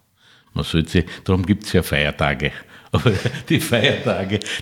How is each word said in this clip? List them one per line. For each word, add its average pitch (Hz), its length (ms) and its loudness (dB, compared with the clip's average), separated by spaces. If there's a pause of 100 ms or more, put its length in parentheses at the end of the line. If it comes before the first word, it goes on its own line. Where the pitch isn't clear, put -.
(540)
Man 78 100 -2
sollte 80 280 0
sie, 87 140 2 (180)
darum 92 220 2
gibt's - 280 0
ja 87 80 4
Feiertage. 73 680 0 (200)
<laughs> - 220 -20
Aber 107 180 2 (380)
die 151 100 2
Feiertage, 104 800 0 (240)